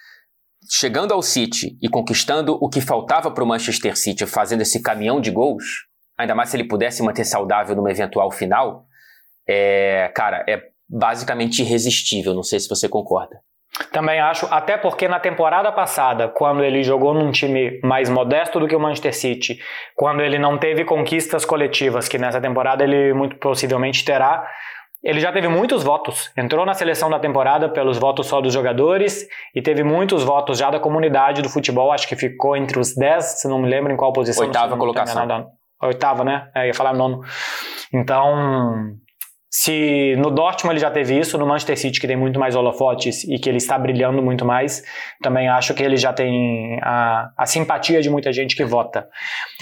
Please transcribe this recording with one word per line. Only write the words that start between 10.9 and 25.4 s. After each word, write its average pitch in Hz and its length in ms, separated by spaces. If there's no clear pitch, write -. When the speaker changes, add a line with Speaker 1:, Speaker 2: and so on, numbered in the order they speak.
Speaker 1:
irresistível. 113 760
Não 92 100
sei 101 160
se - 80
você 107 200
concorda. 101 520
Speaker 2:
Também 156 260
acho, 160 320
até 156 260
porque 190 300
na 175 140
temporada 170 500
passada, 131 560
quando 143 380
ele 135 180
jogou 135 320
num 151 160
time 131 540
mais 131 240
modesto 127 500
do 156 80
que 151 80
o 156 60
Manchester 151 340
City, 123 460
quando 143 260
ele 147 180
não 143 200
teve 156 260
conquistas 160 600
coletivas, 135 640
que - 100
nessa 123 220
temporada 127 420
ele 139 300
muito 135 240
possivelmente 131 680
terá, 135 400
ele 151 160
já 170 100
teve 180 160